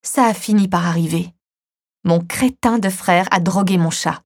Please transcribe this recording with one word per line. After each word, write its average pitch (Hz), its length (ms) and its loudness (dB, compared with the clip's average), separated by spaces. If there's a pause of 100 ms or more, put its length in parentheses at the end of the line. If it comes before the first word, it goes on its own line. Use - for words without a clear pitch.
Ça 262 220 0
a 220 80 2
fini 208 340 0
par 175 180 0
arriver. 170 480 -2 (720)
Mon 170 160 2
crétin 233 600 0
de 196 100 0
frère 185 420 0
a 175 80 2
drogué 185 380 0
mon 165 140 2
chat. - 340 -6